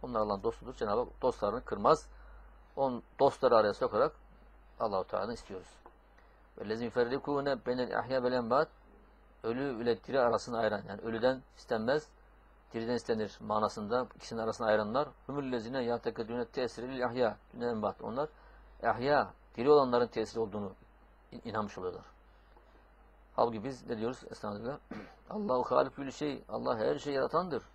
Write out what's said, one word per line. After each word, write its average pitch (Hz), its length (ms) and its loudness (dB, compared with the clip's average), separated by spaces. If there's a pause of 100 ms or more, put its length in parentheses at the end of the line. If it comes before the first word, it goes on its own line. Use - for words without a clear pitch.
Onlar 123 180 -2
Allah'ın 104 220 0
dostudur. 117 320 -4
Cenab-ı 101 260 0
Hak - 220 -6
dostlarını 117 420 0
kırmaz. 113 440 4 (680)
On, 131 260 -2 (160)
dostları 135 380 6
araya 104 180 6
sokarak 123 380 2 (680)
Allah-u 98 240 0
Teala'dan 104 300 -4
istiyoruz. 95 340 -12 (920)
"Vellezî 110 260 -4
yuferrikûne 135 840 0
beynel 123 320 0
ahya 123 240 0
vel 123 100 2
emvât." 127 360 2 (760)
Ölü 120 400 -2
ile 120 220 0
diri 131 160 2
arasını 117 380 2
ayıran, 104 300 0
yani 101 120 -8
ölüden 117 420 0 (140)
istenmez, 123 520 0 (640)
diriden 120 220 -2
istenir 110 460 -2
manasında 107 680 0 (100)
ikisinin - 240 -8
arasını 113 260 -2
ayıranlar. 107 420 2 (180)
"Humüllezîne 131 580 -4
yâtekedûne 117 600 -4
tesir 117 380 -4
lil 127 240 -4
ahya 117 300 0 (160)
dûne 120 140 -6
emvât." 107 360 -2
Onlar 123 260 -4 (540)
ahya, 117 480 2 (260)
diri 123 140 2
olanların 127 360 6
tesiri 113 340 -4
olduğunu 101 320 -4 (600)
in-, 120 120 -14
inanmış 107 340 -6
oluyorlar. - 260 -8 (1300)
Halbuki 117 280 0
biz 127 220 -8
ne 113 120 -4
diyoruz? 120 220 -4 (100)
Estağfirullah. 113 480 -8 (260)
<clears throat> - 260 -20
"Allahu 127 460 0
hâlikü 135 200 2
külli 135 160 -8
şey." 147 360 -6
Allah 120 300 -2
her 143 200 0
şeyi 143 180 -4
yaratandır. 151 460 -2 (120)